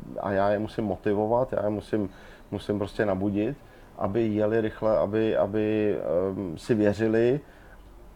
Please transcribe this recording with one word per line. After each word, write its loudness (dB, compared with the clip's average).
a -2
já 4
je 2
musím -4
motivovat, 0
já 0
je 0
musím, -2
musím -2
prostě -2
nabudit, 0
aby 0
jeli 2
rychle, 0
aby, 2
aby, 0
ehm, -2
si -2
věřili 2